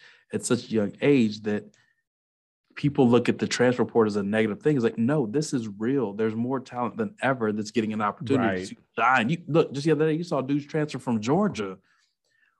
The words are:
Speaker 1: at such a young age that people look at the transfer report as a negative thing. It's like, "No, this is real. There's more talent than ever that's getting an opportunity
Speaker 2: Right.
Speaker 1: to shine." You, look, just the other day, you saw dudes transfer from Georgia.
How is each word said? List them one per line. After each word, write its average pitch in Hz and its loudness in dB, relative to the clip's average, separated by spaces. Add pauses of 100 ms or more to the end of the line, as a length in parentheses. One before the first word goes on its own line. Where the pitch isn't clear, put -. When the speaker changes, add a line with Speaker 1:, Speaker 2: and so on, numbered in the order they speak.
(320)
Speaker 1:
at 110 -4
such 117 0
a - -12
young 104 0 (100)
age 117 4
that 104 -4 (1160)
people 139 2
look 120 4
at 110 0
the 107 -2
transfer 123 2
report 113 2
as 104 -2
a 104 0
negative 104 -2
thing. 151 2
It's 131 0
like, 113 0
"No, 123 2
this 139 -2
is 117 -2
real. 110 -2
There's 110 -2
more 123 -2
talent 123 -6
than 104 -4
ever 123 0
that's 107 -6
getting 110 -2
an 107 -4
opportunity 107 0 (120)
Speaker 2:
Right. 92 -8
Speaker 1:
to 113 -16 (220)
shine." 120 4
You, 165 0 (120)
look, 147 2
just 139 -6
the 156 2
other 151 2
day, 156 2
you 170 -4
saw 156 -2
dudes 139 -2
transfer 151 -4
from 120 -2
Georgia. 120 -2 (840)